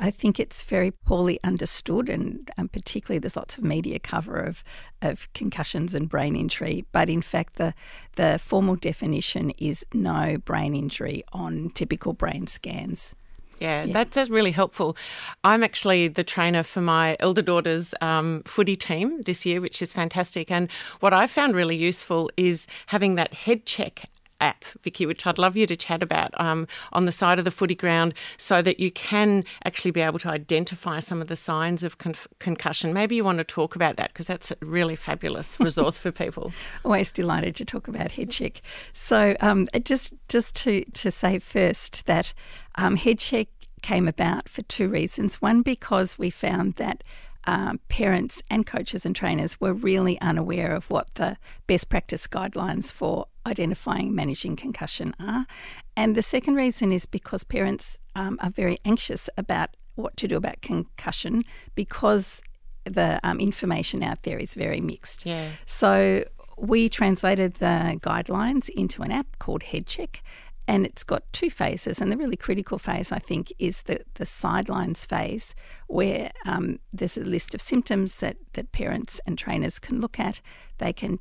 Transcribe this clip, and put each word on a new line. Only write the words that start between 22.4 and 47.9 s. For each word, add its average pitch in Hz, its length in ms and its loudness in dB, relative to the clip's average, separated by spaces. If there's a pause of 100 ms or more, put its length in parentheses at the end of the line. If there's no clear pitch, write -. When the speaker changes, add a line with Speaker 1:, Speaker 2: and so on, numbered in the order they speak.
Speaker 2:
having 196 300 4
that 170 180 0
head 226 320 0
check - 420 -4 (320)
app, - 240 2 (200)
Vicky, 175 200 -2
which 160 220 -2
I'd 175 100 2
love 185 200 4
you 214 100 6
to 175 80 0
chat 170 260 -2
about, 160 400 2
um, 160 280 0 (240)
on 180 140 4
the 175 40 4
side 180 300 4
of 170 40 -2
the 180 60 2
footy 180 240 0
ground 165 400 4 (220)
so 175 260 4
that 180 160 4
you 185 140 2
can 208 520 4 (200)
actually - 260 0
be 170 100 0
able 160 200 2
to 175 80 -4
identify 160 720 0
some 170 200 -2
of 160 60 -6
the 160 80 -6
signs 165 480 0
of 170 160 -6
conf-, - 300 -8 (100)
concussion. 160 540 -2
Maybe 214 240 2
you 220 80 2
want 180 140 2
to 160 60 0
talk - 300 -2
about 170 220 2
that, - 180 -2
'cause 165 120 -8
that's - 260 -4
a - 80 -6
really 160 340 0
fabulous - 640 -6
<laughs> - 0 -
resource - 380 4
for 180 140 -2
people. - 400 -6 (320)
Speaker 1:
Always 196 260 4
delighted 170 460 0
to - 80 -8
talk - 240 -8
about - 240 -4
head 247 180 -6
check. - 320 -6 (300)
So, 208 480 4
um, 202 260 6 (160)
just, - 300 0 (160)
just - 340 2
to, 208 220 2
to - 260 -2
say 185 300 2
first - 640 0
that, 170 260 2 (440)
um, 185 180 4
head 226 240 4
check 220 300 0 (340)
came 180 240 2
about 165 420 0
for - 140 -8
two - 260 0
reasons. 196 540 0
One, 226 200 6
because 202 540 0
we 175 140 -2
found 190 440 0
that, - 280 -4 (420)
um, 180 440 0
parents 196 600 2